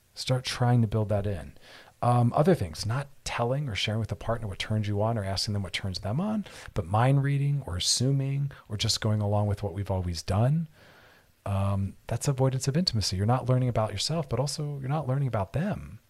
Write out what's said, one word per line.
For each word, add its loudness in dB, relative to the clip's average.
Start -2
trying 4
to 4
build 0
that 0
in. -6
Um, 4
other 6
things, -4
not -2
telling -2
or -4
sharing -2
with -4
a -2
partner -4
what -8
turns -2
you 0
on 0
or -4
asking -2
them 0
what -6
turns -6
them -2
on, -2
but -2
mind 4
reading 0
or -4
assuming 0
or -6
just -2
going 2
along 2
with 0
what -4
we've -4
always -2
done. 2
Um, 0
that's -2
avoidance 0
of 0
intimacy. 0
You're 2
not 2
learning 4
about 0
yourself, -2
but 0
also -4
you're -6
not -2
learning 0
about -2
them. -4